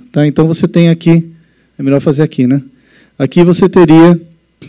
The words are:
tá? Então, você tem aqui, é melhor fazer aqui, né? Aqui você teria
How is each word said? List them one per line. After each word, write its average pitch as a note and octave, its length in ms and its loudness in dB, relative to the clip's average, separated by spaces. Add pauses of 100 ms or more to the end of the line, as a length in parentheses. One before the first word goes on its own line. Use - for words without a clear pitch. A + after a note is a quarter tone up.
(120)
tá? D3 140 -2
Então, D3+ 200 -2
você E3 220 -4
tem E3+ 200 0
aqui, E3 420 -2 (480)
é D3+ 40 -14
melhor C#3 180 -2
fazer D3+ 220 -2
aqui, C#3+ 240 -4
né? C3+ 160 -2 (560)
Aqui C#3 260 0
você F3+ 240 0
teria E3 520 4 (480)